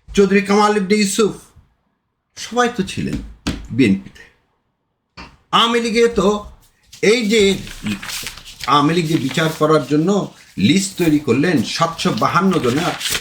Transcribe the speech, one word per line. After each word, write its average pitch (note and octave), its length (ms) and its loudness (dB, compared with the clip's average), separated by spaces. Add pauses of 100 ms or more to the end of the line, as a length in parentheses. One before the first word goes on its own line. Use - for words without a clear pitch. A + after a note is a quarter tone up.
(140)
চৌধুরী G3 260 4
কামাল G#3 360 2
ইবনে G3 180 0
ইউসুফ, G#3 380 0 (1040)
সবাই A#3+ 400 0
তো F#3 60 -2
ছিলেন D2+ 320 -4 (560)
বিএনপিতে। A2 580 0 (1200)
আওয়ামী A#3 280 2
লীগে A#3 280 2
তো G#3 420 0 (520)
এই G#3+ 280 2
যে G3 280 2 (1080)
আওয়ামী D3 280 2
লীগ E3+ 120 0
যে D#3+ 100 0
বিচার C3+ 320 -2 (100)
করার D3+ 280 2
জন্য D#3 460 0 (240)
লিস্ট D3+ 420 0
তৈরি D#3 200 2
করলেন C#3+ 440 0
সাতশো - 500 -2
বাহান্ন D#3+ 460 0
জনের, C3+ 640 -2